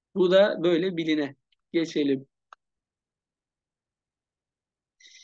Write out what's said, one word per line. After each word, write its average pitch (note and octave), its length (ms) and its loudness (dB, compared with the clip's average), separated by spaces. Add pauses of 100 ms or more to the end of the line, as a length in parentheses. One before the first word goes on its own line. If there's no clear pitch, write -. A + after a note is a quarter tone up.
(140)
Bu F#3 160 2
da F#3+ 320 2
böyle F3 340 0
biline. D3+ 400 -4 (360)
Geçelim. D3 540 -2 (3000)